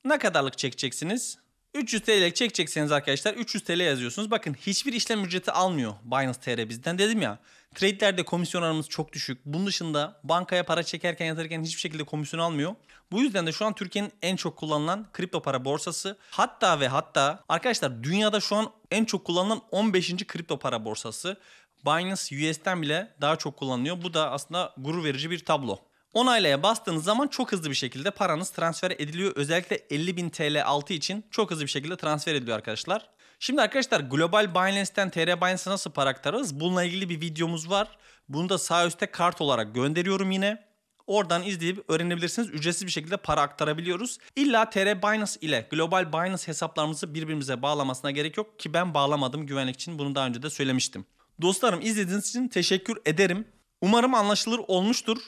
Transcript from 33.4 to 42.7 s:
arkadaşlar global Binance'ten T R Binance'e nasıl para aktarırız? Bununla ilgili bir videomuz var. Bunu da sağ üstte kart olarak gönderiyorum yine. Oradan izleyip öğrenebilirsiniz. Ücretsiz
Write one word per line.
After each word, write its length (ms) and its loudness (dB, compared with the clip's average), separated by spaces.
arkadaşlar 380 2
global 560 2
Binance'ten 540 2
T 180 0
R 140 2
Binance'e 300 0
nasıl 200 -4
para 180 2
aktarırız? 500 -2
Bununla 240 2
ilgili 260 -2
bir 120 -4
videomuz 480 -4
var. 280 0
Bunu 200 -2
da 80 2
sağ 300 4
üstte 180 -2
kart 360 0
olarak 340 2
gönderiyorum 560 2
yine. 400 0
Oradan 360 2
izleyip 460 -4
öğrenebilirsiniz. 600 0
Ücretsiz 360 -2